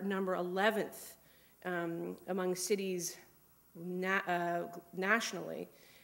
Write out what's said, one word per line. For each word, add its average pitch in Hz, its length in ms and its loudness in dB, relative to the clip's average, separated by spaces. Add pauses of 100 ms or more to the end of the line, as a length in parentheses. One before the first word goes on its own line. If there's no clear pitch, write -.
number 190 320 2
eleventh, 190 800 2 (500)
um, 170 500 -2 (120)
among 185 280 0
cities 190 640 0 (580)
na-, 180 520 0
uh, 175 360 2 (320)
nationally, 185 720 0 (360)